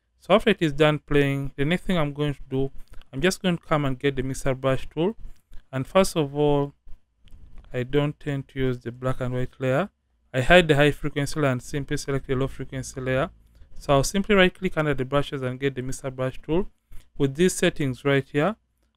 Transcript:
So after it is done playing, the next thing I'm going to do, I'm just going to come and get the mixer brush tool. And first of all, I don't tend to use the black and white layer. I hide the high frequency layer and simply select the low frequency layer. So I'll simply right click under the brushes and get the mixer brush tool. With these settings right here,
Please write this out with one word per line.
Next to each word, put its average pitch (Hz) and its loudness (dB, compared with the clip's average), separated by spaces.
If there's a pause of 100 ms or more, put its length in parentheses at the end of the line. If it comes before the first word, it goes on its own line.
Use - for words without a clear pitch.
(180)
So - 2
after 220 4
it 190 0
is 151 2
done 151 4
playing, 139 0
the 139 0
next 170 0
thing 190 2
I'm 147 0
going 147 -2
to - -10 (100)
do, 131 0 (400)
I'm 131 -6
just 185 2
going 175 2
to - -20
come 147 2
and 135 -2
get 139 0
the 131 -2
mixer 131 -2
brush 131 0
tool. 180 -2 (560)
And 131 -4
first - 2
of 143 -2
all, 143 2 (960)
I 123 -4
don't 143 -2
tend 139 -6
to - -10
use 127 0
the 117 -10
black 127 -4
and 123 -4
white 127 -2
layer. 135 0 (460)
I 131 2
hide 170 6
the 147 4
high 147 4
frequency 143 -4
layer 139 2
and 123 -4
simply 143 -6
select 135 -4
the 135 -2
low 131 0
frequency 131 -10
layer. 131 -2 (480)
So - 0
I'll 139 4
simply 202 0
right 185 6
click - -4
under 151 0
the 131 -2
brushes 143 -2
and 127 -4
get 135 -2
the 131 -6
mixer 131 -8
brush 131 -6
tool. 170 0 (480)
With 135 0
these 180 2
settings 147 -2
right 139 2
here, 160 0 (400)